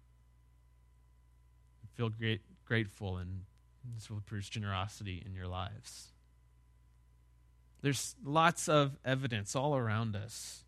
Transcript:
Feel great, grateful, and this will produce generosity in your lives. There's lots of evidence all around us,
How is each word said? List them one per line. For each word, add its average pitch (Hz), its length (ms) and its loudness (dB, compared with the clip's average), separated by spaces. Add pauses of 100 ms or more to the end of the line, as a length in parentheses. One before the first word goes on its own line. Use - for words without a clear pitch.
(2000)
Feel 117 140 2
great, 113 320 0 (220)
grateful, 104 520 0
and 90 280 -6 (480)
this 113 160 -10
will 104 120 -6
produce 101 280 -8
generosity 101 800 -4
in 95 80 -8
your 92 140 -6
lives. - 640 -8 (1700)
There's 143 420 0
lots 160 460 4
of 147 360 6
evidence 127 520 0
all 139 200 2
around 113 380 2
us, - 540 -10